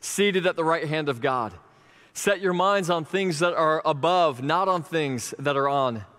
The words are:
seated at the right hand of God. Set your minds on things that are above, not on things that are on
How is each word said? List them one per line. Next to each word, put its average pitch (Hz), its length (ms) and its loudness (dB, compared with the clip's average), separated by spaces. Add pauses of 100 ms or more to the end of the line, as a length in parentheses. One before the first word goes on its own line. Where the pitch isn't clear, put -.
seated 190 460 0
at 180 80 0
the 170 80 -4
right 160 240 0
hand 151 220 -2
of 123 120 -4
God. 120 340 -2 (600)
Set 196 260 0
your 185 120 0
minds 185 360 2
on 165 160 0
things 180 360 -2
that 175 120 2
are 156 320 2
above, 156 600 2
not 175 240 0
on 180 160 0
things 139 560 -4
that 139 160 0
are 139 120 2
on 127 360 0 (140)